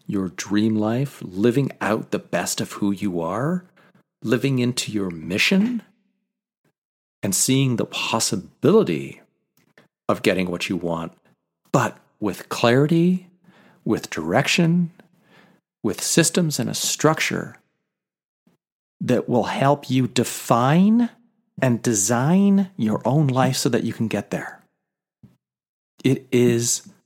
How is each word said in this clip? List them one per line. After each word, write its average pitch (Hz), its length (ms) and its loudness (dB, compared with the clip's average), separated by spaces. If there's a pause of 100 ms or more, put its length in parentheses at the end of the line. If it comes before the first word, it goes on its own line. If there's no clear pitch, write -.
your 95 220 -4
dream 107 480 -2
life, 117 480 -4
living 117 460 0 (100)
out - 300 -2
the 101 80 -2
best - 420 -4
of 107 120 -8
who 101 180 -4
you 95 300 -4
are, 123 440 -4 (580)
living 123 360 0
into 123 320 -2
your 98 200 -4
mission, 113 720 0 (1400)
and 98 120 -2
seeing 131 420 0
the 101 80 -2
possibility 110 1400 -2 (880)
of 104 140 -2
getting 92 280 0
what 87 180 -6
you 98 80 -2
want, 82 360 -6 (600)
but 120 260 0 (220)
with - 280 -6
clarity, 165 800 2 (560)
with - 260 -2
direction, 165 800 0 (920)
with 101 180 -4
systems 165 560 0
and 113 100 -4
a - 60 -6
structure - 800 -2 (1400)
that - 280 0
will 117 160 2
help 143 440 0
you 127 200 2
define 165 1000 2 (520)
and 120 200 2
design 165 960 2
your 110 280 -2
own 143 240 2
life 131 280 2
so - 120 -2
that 120 160 0
you 113 80 -4
can 113 160 -4
get 101 220 -6
there? - 340 -10 (1400)
It 131 300 0
is 120 560 2 (180)